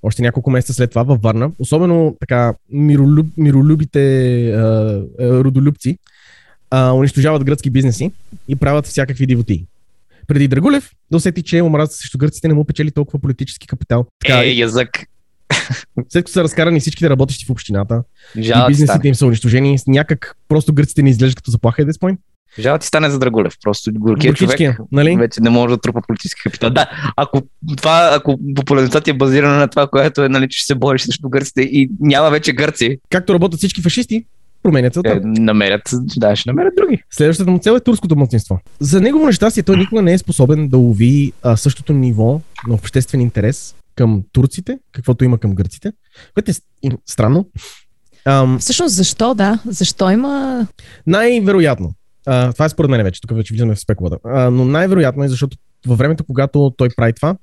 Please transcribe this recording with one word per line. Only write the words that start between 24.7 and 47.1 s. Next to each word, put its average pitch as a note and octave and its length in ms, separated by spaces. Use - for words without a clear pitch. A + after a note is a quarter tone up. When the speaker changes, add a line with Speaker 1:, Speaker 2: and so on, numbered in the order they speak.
Speaker 2:
човек - 180
Speaker 1:
нали? D3 240
Speaker 2:
вече A#2 240
не A#2 100
може A#2+ 180
да A#2+ 120
трупа A#2 220
политически - 400
капитал. A2+ 280
Да, D3 160
ако C#3 260
това, D#3+ 380
ако C#3 240
популярността C3+ 460
ти D#3 100
е C#3+ 40
базирана C#3 420
на C#3+ 120
това, C#3+ 180
което C#3+ 380
е, C3+ 40
нали, C3 200
че - 100
ще - 80
се C#3+ 80
бориш C3 280
срещу - 260
гърците C3+ 340
и C3+ 280
няма D#3 300
вече D3+ 220
гърци. C3+ 460
Speaker 1:
Както F#3 240
работят E3+ 240
всички F#3+ 240
фашисти, A3+ 420
променят B2+ 300
целта. E3+ 180
Speaker 2:
Е, G2 120
намерят, G#2+ 600
да, G#2+ 200
ще - 140
намерят F4+ 240
други. F4+ 360
Speaker 1:
Следващата E3 400
му F3+ 80
цел G#3+ 140
е B3 80
турското G3 360
мълцинство. A2+ 420
За D3 200
негово D4 260
нещастие A3 360
той F#3+ 140
никога G3 260
не F3 100
е F#3 60
способен D3+ 500
да B2+ 80
лови, B2 560
а, A#2 140
същото - 360
ниво B2+ 480
на A#2 60
обществен C3 460
интерес A#2 540
към A2 280
турците, F3+ 460
каквото B2 320
има B2 140
към G2+ 160
гърците, G2 380
което G#3+ 160
е D#3+ 40
с-, - 80
и C3+ 80
странно. C#3+ 420